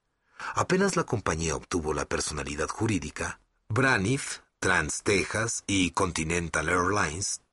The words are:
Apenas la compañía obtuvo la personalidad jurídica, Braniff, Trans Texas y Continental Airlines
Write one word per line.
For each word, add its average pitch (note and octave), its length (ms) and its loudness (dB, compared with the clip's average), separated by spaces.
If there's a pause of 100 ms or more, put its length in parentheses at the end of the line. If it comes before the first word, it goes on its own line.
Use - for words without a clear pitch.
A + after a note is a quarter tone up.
(560)
Apenas F3+ 400 2
la E3 80 2
compañía E2 520 -2
obtuvo D#2 380 -2
la C#2+ 120 -2
personalidad D2 640 -4
jurídica, E2 720 -2 (300)
Braniff, B2+ 720 2 (200)
Trans E2+ 440 2
Texas G#2+ 640 0
y F#2 240 2
Continental E2 800 0
Airlines F2+ 720 0 (120)